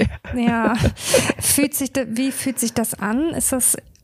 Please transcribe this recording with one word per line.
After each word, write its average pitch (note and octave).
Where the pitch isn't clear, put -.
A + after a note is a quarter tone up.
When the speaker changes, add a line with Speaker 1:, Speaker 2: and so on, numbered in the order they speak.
Speaker 1:
<laughs> -
Ja. A#3
Speaker 2:
ja. -
Fühlt -
sich C4
da, C4+
wie B3+
fühlt -
sich A3+
das A3+
an? B3+
Ist -
das, C4